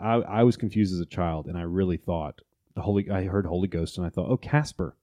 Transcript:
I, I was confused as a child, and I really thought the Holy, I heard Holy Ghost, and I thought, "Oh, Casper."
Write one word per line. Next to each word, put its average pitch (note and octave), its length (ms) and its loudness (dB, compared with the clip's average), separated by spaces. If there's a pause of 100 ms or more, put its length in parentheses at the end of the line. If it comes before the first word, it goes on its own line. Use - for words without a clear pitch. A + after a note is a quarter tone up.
I, A2+ 160 0
I A2+ 260 2
was A#2+ 140 8
confused G2+ 360 2
as F2+ 80 -2
a E2+ 60 -4
child, E2 400 -2
and F2+ 100 -6
I F2 60 -4
really F2+ 340 0
thought D#2+ 440 -4 (340)
the - 80 -6
Holy, G2+ 280 0
I F#2+ 140 0
heard G2 220 0
Holy F2+ 220 -2
Ghost, E2 280 -4
and F2 100 -4
I E2 40 -4
thought, - 180 -2
"Oh, B2+ 80 2
Casper." C#3+ 680 -2